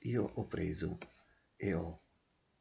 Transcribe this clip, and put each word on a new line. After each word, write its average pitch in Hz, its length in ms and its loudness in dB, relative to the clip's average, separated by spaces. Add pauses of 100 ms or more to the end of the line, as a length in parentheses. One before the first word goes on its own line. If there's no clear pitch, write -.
io 120 200 2
ho - 240 0
preso 85 520 0 (580)
e 98 160 2
ho 85 320 0 (560)